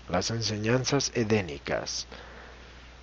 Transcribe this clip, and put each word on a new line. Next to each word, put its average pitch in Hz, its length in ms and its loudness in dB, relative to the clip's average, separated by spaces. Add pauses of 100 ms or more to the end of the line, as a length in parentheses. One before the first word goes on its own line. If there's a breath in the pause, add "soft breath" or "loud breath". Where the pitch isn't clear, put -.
Las 92 220 2
enseñanzas 117 840 2
edénicas. 104 920 2 (960 loud breath)